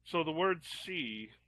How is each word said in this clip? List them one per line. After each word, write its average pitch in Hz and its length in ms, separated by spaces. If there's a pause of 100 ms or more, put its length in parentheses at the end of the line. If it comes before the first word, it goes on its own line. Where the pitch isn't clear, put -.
so 170 180
the 156 80
word 180 300 (240)
sea, 113 440 (180)